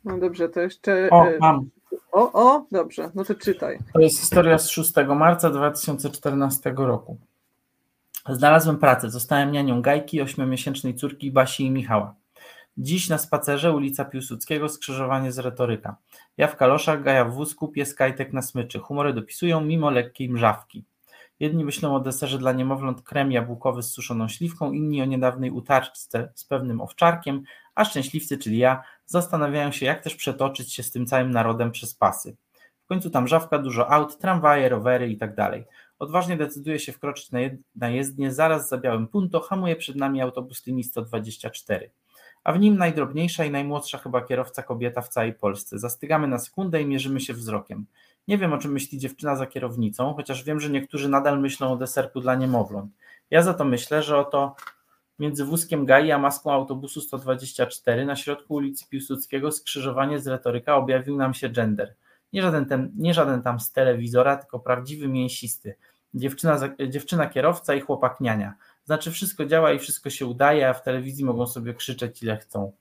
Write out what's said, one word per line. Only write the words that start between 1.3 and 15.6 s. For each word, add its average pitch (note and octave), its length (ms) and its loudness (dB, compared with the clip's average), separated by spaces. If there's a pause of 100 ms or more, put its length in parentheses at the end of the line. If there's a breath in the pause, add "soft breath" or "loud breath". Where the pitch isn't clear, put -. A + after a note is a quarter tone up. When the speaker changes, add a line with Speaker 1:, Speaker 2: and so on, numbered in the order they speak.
Speaker 2:
mam. D3+ 300 6 (420)
Speaker 1:
o, A3+ 220 4
o, B3+ 380 6
dobrze, E3 440 -4
no G3 100 -4
to G#3 100 -2
czytaj. E3+ 440 -4 (140)
Speaker 2:
To D#3+ 60 6
jest D#3+ 200 8
historia E3 380 6
z D#3+ 120 0
szóstego C#3+ 460 2
marca E3+ 340 6
dwa D3 220 2
tysiące D3 380 -4
czternastego C#3 800 0
roku. - 300 -2 (1120)
Znalazłem D3 480 6
pracę, B2 320 6
zostałem C#3+ 420 0
nianią C3+ 300 0
Gajki, D3 400 2
ośmiomiesięcznej C3 760 -4
córki C#3 360 -6
Basi C3+ 340 4
i C3 60 2
Michała. G#2+ 440 0 (640 loud breath)
Dziś E3+ 320 -2
na D#3 80 0
spacerze, D3 560 0
ulica C#3 320 -2
Piłsudskiego, C3+ 640 -6
skrzyżowanie C3+ 600 -4
z B2+ 80 -8
Retoryka. A#2+ 580 -4 (400 soft breath)